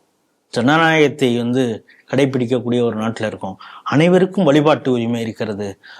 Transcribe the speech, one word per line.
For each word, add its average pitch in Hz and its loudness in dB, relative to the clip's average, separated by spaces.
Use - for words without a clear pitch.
ஜனநாயகத்தை 143 2
வந்து 120 -2
கடைபிடிக்கக்கூடிய 123 0
ஒரு 117 -2
நாட்டுல 110 -6
இருக்கோம், 98 -10
அனைவருக்கும் 185 2
வழிபாட்டு 147 2
உரிமை 117 -2
இருக்கிறது, 104 -8